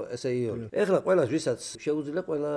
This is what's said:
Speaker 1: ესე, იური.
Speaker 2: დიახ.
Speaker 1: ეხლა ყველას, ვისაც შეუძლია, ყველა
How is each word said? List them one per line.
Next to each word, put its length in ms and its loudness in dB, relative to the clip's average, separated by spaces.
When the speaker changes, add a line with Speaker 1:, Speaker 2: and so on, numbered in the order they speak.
Speaker 1:
ესე, 240 -4
იური. 300 -2
Speaker 2:
დიახ. 120 -10
Speaker 1:
ეხლა 260 4
ყველას, 300 4
ვისაც 300 0
შეუძლია, 460 -2
ყველა 340 -2